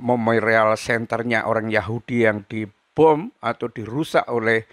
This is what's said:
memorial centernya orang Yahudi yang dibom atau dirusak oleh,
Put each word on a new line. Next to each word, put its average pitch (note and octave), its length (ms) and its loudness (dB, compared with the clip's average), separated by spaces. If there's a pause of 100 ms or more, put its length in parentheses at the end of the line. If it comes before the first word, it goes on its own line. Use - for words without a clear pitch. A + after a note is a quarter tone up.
memorial A2+ 720 2
centernya A2+ 720 -2
orang A2 240 -2
Yahudi A2 560 0
yang G#2 240 0
dibom D3 880 0
atau A#2 320 -6
dirusak A#2+ 560 -4
oleh, A2+ 460 0